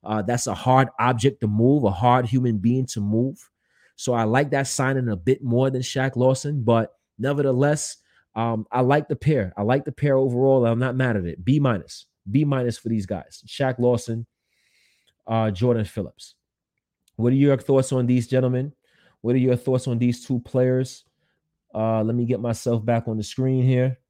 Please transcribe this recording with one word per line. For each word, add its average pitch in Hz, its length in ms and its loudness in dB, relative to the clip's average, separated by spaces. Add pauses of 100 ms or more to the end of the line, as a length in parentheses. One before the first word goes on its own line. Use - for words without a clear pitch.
Uh, 107 180 -4
that's 120 260 -2
a 107 60 -4
hard 127 340 4 (120)
object 123 420 0
to 110 60 0
move, 120 360 4
a 98 80 2
hard 120 340 2
human 123 320 0
being 123 280 0
to - 160 -8
move. 113 480 -2 (480)
So - 160 -4
I 113 100 0
like 127 280 0
that 139 160 -2
signing 131 420 -2
a 104 60 -2
bit 127 280 -2
more 127 260 2
than 127 120 -4
Shaq 131 340 -4
Lawson, 131 480 0
but 117 300 2 (240)
nevertheless, 139 800 0 (380)
um, 113 360 -4
I 123 100 0
like 143 280 2
the 135 60 -2
pair. 117 420 -2
I 104 60 -4
like 120 220 0
the 139 60 -8
pair 143 240 0
overall. 131 500 2
I'm 117 140 0
not 127 160 -2
mad 127 220 0
at 90 80 -4
it. 85 180 -10
B 135 160 2
minus, 120 460 -2 (240)
B 139 160 2
minus 131 320 -2
for - 120 -10
these 107 160 -2
guys. - 400 -10
Shaq 131 340 -4
Lawson, 117 460 0 (1000)
uh, 110 240 0
Jordan 113 320 0
Phillips. - 520 -10 (840)
What 120 160 2
are - 20 2
your 139 220 4
thoughts 131 340 0
on 127 140 0
these 123 220 2
gentlemen? 131 440 0 (480)
What 120 160 0
are 131 40 2
your 127 180 2
thoughts 127 320 -2
on 117 100 -2
these 123 260 0
two 123 140 -2
players? 127 640 -2 (720)
Uh, 110 280 0
let 113 120 0
me 120 80 0
get 120 160 -2
myself 117 460 -2
back 117 240 0
on 110 80 -4
the 107 60 -6
screen 131 420 0
here. 127 340 0 (100)